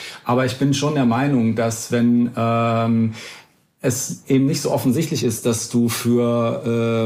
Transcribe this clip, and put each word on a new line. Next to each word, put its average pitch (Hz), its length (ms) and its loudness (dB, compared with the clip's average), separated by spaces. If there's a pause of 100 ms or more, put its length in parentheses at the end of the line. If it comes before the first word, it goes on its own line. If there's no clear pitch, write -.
(240)
Aber 127 220 0
ich 120 100 -4
bin 139 180 2
schon - 200 -2
der 139 100 2
Meinung, 117 500 2
dass 113 380 -4
wenn, 120 440 2
ähm, 117 760 2 (680)
es - 460 -4
eben 135 180 4
nicht - 140 -2
so - 100 -4
offensichtlich 135 540 0
ist, 117 220 -2
dass 113 240 -2
du 117 180 2
für, 120 760 0 (440)